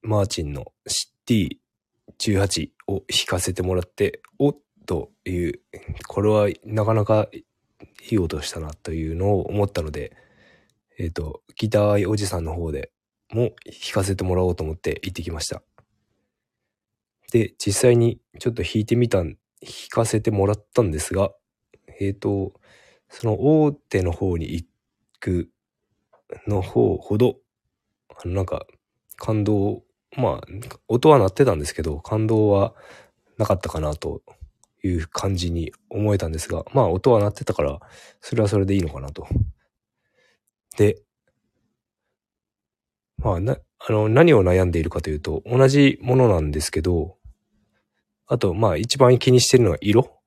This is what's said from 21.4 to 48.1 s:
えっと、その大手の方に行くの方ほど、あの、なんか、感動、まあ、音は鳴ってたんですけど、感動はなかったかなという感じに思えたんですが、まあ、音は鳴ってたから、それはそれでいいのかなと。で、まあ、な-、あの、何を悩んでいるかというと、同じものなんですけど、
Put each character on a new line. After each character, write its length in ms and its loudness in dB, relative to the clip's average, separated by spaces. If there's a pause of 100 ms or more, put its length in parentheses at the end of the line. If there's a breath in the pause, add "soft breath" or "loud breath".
え 120 -4
っ 60 -6
と、 360 -4 (560 soft breath)
そ 180 -8
の 360 4
大 100 2
手 300 -2
の 100 0
方 240 -2
に 160 -6
行 140 -8 (540)
く 280 -2 (1000)
の 140 0
方 380 2
ほ 180 -4
ど、 220 2 (840)
あ 40 -6
の、 60 -4
な 80 0
ん 40 -2
か、 200 -8 (500)
感 260 -2
動、 420 0 (340)
ま 240 -2
あ、 340 -16 (100)
音 220 4
は 100 10
鳴 100 4
っ 40 -2
て 140 4
た 100 2
ん 20 -4
で 60 -4
す 100 -8
け 60 -8
ど、 180 -4
感 280 -2
動 240 4
は 240 2 (640 loud breath)
な 80 0
か 80 2
っ 60 -6
た 100 -8
か 100 -6
な 160 -4
と 260 -8 (600)
い 60 0
う 180 -2
感 260 -4
じ 160 -4
に 220 -4 (160)
思 260 0
え 40 2
た 100 -2
ん 40 -6
で 60 -6
す 80 -8
が、 280 -6
ま 80 6
あ、 60 4
音 220 2
は 100 6
鳴 100 2
っ 20 -10
て 140 -12
た 80 -2
か 80 -2
ら、 180 -4 (400 loud breath)
そ 160 -6
れ 60 2
は 60 2
そ 100 2
れ 80 2
で 80 0
い 60 2
い 20 0
の 80 -4
か 100 -12
な 100 -10
と。 160 -16 (1500)
で、 240 2 (2250)
ま 200 -2
あ、 40 -4
な-、 160 -2 (220)
あ 140 -4
の、 180 2
何 240 6
を 100 4
悩 220 4
ん 40 0
で 80 0
い 40 0
る 80 -4
か 100 -6
と 80 -8
い 60 -4
う 60 -8
と、 260 -6
同 200 4
じ 360 4
も 120 0
の 140 4
な 120 4
ん 100 -2
で 100 -4
す 100 -6
け 120 -4
ど、 340 -2 (1120)